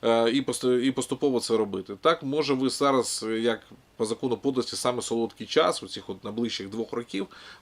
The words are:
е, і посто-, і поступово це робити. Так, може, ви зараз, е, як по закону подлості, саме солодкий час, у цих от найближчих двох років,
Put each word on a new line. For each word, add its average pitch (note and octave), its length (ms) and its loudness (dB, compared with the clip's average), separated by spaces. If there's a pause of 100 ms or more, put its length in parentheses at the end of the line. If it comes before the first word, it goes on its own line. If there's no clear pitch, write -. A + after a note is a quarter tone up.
е, A#2 280 4
і C3+ 100 2
посто-, B2 380 2
і C3 120 2
поступово B2+ 480 0
це A2+ 180 0
робити. G2+ 440 -2
Так, D#3+ 220 2
може, C#3 300 0
ви C3 160 2
зараз, C3+ 580 2
е, A2+ 120 0
як A2+ 220 2 (340)
по A#2 100 -2
закону A#2 320 -2
подлості, B2+ 380 -2
саме B2 260 0
солодкий A2+ 460 -4
час, E3 360 2
у G2+ 40 -14
цих - 220 -12
от F#2+ 140 -10
найближчих G#2+ 460 -4
двох A2 240 -6
років, F3+ 340 -4 (340)